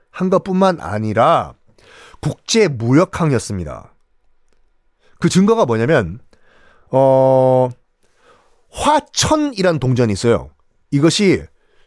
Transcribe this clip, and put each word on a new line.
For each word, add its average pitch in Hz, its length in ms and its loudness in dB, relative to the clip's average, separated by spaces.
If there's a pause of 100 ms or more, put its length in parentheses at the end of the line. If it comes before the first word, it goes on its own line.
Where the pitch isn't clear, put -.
(100)
한 185 200 -4
것뿐만 185 500 0
아니라 110 720 -2 (680)
국제 - 440 -2
무역항이었습니다. 120 1300 -2 (1300)
그 175 80 0
증거가 202 380 2
뭐냐면, 113 520 0 (720)
어, 131 800 2 (1040)
화천이란 277 1080 -2
동전이 123 320 0
있어요. 95 420 -2 (380)
이것이 151 520 2 (440)